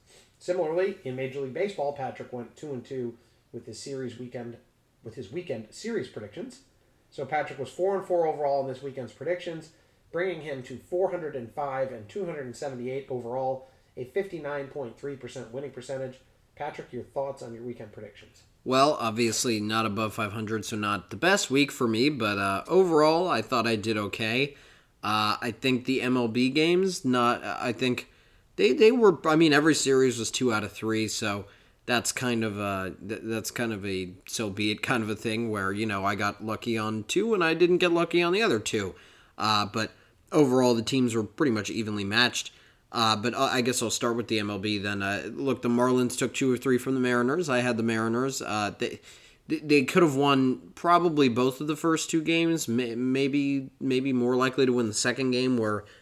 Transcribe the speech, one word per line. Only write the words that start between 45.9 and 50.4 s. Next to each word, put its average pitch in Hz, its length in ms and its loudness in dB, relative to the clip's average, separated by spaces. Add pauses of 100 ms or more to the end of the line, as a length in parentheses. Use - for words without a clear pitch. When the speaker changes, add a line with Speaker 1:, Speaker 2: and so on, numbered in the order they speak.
Speaker 2:
took 127 160 -2
two 135 180 0
or 123 60 0
three 123 220 2
from 135 160 -2
the 131 40 0
Mariners. 123 500 0
I 127 100 0
had 120 180 0
the 113 60 0
Mariners. 117 580 0
Uh, 104 380 -2
they, - 200 -4 (480)
they, 151 100 -2
they 147 260 4
could 180 180 4
have 151 140 6
won 135 580 4